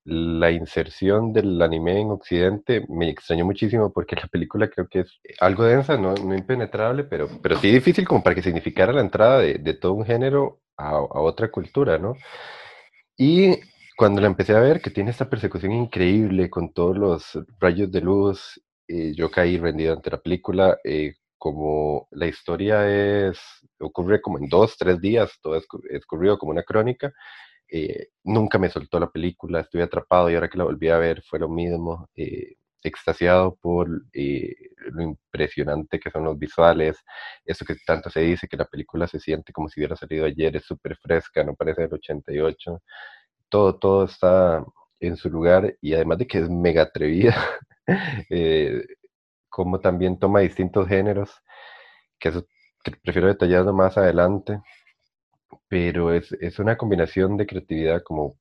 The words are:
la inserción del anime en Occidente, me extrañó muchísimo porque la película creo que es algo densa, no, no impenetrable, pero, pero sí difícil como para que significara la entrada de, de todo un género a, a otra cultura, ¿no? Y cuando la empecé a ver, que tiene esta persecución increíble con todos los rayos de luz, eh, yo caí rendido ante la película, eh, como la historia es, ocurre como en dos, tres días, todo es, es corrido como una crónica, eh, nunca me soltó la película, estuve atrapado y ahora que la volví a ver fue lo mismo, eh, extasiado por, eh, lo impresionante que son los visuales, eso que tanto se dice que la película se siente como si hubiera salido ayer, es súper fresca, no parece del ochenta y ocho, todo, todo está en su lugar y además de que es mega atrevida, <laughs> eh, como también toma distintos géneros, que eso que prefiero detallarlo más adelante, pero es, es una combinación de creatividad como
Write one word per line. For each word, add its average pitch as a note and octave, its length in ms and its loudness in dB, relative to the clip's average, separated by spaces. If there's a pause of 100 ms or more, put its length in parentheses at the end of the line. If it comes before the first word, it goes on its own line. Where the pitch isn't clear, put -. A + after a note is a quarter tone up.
la E2 460 0
inserción E2+ 840 -2
del G2+ 300 2
anime E2 380 2
en G#2+ 100 -2
Occidente, G2 800 0
me E2 220 -2
extrañó E2 340 -2
muchísimo G#2 480 0
porque - 240 -4
la - 100 -8
película G#2 420 -2
creo F2+ 200 -6
que F#2 120 -2
es - 200 -8 (200)
algo F#2+ 240 2
densa, C3+ 340 4
no, F#2+ 160 0
no F#2+ 200 -4
impenetrable, A2+ 720 -4
pero, D2+ 240 -6 (140)
pero E2 160 0
sí G2+ 120 2
difícil F3 380 4
como A2+ 160 2
para F2+ 100 4
que F2+ 80 -2
significara F#2 500 0
la C#3 100 2
entrada A2 360 4
de, E2 200 2
de D#2 160 -2
todo F#2+ 180 -2
un G#2+ 120 -4
género C3 580 -2 (140)
a, D2 200 -10
a C#2+ 240 -4
otra E2 300 0
cultura, F#2+ 480 0
¿no? G2+ 160 -6 (1000)
Y F3+ 440 4 (360)
cuando G2+ 260 6
la G#2 60 8
empecé G2 280 2
a A2 40 8
ver, D3+ 200 4
que - 100 -8
tiene G2+ 200 -4
esta B2 180 -4
persecución G2 440 -4
increíble G2 800 2
con E2+ 220 -4
todos F2+ 240 2
los F2+ 420 0 (220)
rayos F#2 320 2
de F#2 80 -2
luz, G2 600 0 (280)
eh, E2 260 -6
yo D#2+ 160 -4
caí F2+ 280 2
rendido D#2+ 340 -2
ante - 180 -8
la D#2+ 80 -6
película, F2+ 640 0
eh, D2+ 320 -4 (220)
como D2+ 720 -4
la E2 160 -6
historia G2 600 -2 (400)
es, F2+ 100 -6 (400)
ocurre F2+ 440 -2
como E2+ 160 -6
en C#2+ 100 -8
dos, G#2 300 4
tres F2+ 220 0
días, G#2 420 0
todo D#2 140 -4
es, D#2+ 80 -6 (260)
es C#2 160 -10
corrido F#2 320 0
como D2+ 140 -8
una E2 100 -4
crónica, B2 500 -2 (600)
eh, - 360 -8 (160)
nunca G#2+ 340 2
me F#2 100 2
soltó D#2 320 -4
la E2+ 100 -2
película, E2+ 500 -6
estuve E2+ 240 -4
atrapado F2+ 440 2
y E2+ 60 2
ahora E2+ 160 0
que - 80 -8
la F2+ 60 0
volví D#2 260 -2
a E2 80 4
ver E2 240 0
fue - 160 -8
lo D#2+ 100 -4
mismo, E2+ 640 -6
eh, - 420 -12 (260)
extasiado F2+ 760 0
por, F2 280 -2 (240)
eh, C#2 420 -6 (360)
lo D#2 120 -8
impresionante D2 1000 -6
que D#2+ 100 -10
son D#2 140 -6
los D#2 140 -4
visuales, D#2+ 600 2 (460)
eso - 200 -8
que D2+ 120 -8 (100)
tanto E2 240 -2
se D#2+ 100 -4
dice F2 280 -2
que - 100 -12
la - 80 -4
película E2 400 -8
se D#2+ 140 -12
siente D#2 320 -8
como D#2 160 -8
si D2+ 120 -12
hubiera D2+ 160 -4
salido D#2 300 -4
ayer, D#2 300 -2
es - 80 -10
súper - 320 -12
fresca, - 480 -2
no C#2+ 100 -6
parece D#2+ 280 -4
del D#2+ 120 -6
ochenta D2 400 -10
y D2+ 60 -2
ocho, D#2+ 420 -6 (640)
todo, G2+ 300 4
todo G2 260 4
está F#2 580 2 (360)
en E2+ 180 -6
su E2+ 140 -8
lugar F2 500 4
y D2+ 140 -2
además E2 240 0
de B2 80 -4
que - 120 -4
es E2+ 120 0
mega F2 320 2
atrevida, E2 520 2 (520)
<laughs> D#3+ 440 -4
eh, D#2+ 540 0 (640)
como F#2 320 -4
también F2+ 380 0
toma G2+ 220 4
distintos F#2 480 0
géneros, G2+ 420 0 (880)
que - 120 -4
eso F2 160 -6 (380)
que - 80 -8 (100)
prefiero F2 260 0
detallarlo F#2 460 4
más F#2+ 240 2
adelante, F#2 600 2 (1080)
pero F2 460 0
es, E2+ 160 -4 (100)
es F2 200 -8
una A2 180 0
combinación F#2+ 580 0
de G#2 100 -2
creatividad E2 580 -4
como D2+ 360 -6